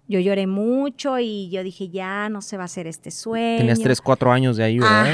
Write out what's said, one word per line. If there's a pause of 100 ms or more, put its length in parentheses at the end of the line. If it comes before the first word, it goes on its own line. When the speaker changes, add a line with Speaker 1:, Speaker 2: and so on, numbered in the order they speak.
Speaker 1:
Yo
lloré
mucho
y
yo
dije,
"Ya
no
se
va
a
hacer
este
sueño".
Speaker 2:
Tenías
tres,
cuatro
años
de
ahí,
¿verdad?